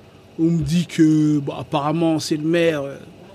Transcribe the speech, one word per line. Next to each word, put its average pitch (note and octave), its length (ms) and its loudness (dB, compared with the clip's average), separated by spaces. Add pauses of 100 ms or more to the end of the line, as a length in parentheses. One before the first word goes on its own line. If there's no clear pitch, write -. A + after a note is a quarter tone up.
(380)
On E3 60 2
me E3 180 2
dit D#3+ 240 0
que, D#3 520 2
bon, D3 160 -6
apparemment, D#3 640 -2
c'est D#3+ 180 -4
le D3+ 100 -6
maire, E3 360 0
euh, C#3 140 -10 (380)